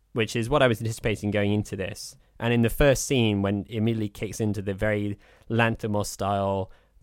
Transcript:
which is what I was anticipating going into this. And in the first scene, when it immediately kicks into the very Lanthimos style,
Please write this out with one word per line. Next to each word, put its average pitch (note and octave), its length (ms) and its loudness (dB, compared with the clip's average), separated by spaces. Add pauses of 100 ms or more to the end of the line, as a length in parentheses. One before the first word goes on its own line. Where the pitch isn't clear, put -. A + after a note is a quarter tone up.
(140)
which A2+ 200 -2
is A#2 160 -2
what C#3+ 140 2
I B2+ 40 8
was A2+ 120 2
anticipating A2 520 -2
going G2+ 200 2
into G#2 240 -2
this. - 400 -8 (240)
And A#2 140 0
in A#2+ 80 4
the A#2 80 4
first C#3 360 4
scene, A2 360 2
when G2 260 0
it A#2 80 -12
immediately A2 340 0
kicks G#2 300 -10
into G#2+ 220 -2
the G2 140 -4
very G#2 420 -2 (320)
Lanthimos A2+ 560 0
style, G2 680 -2 (320)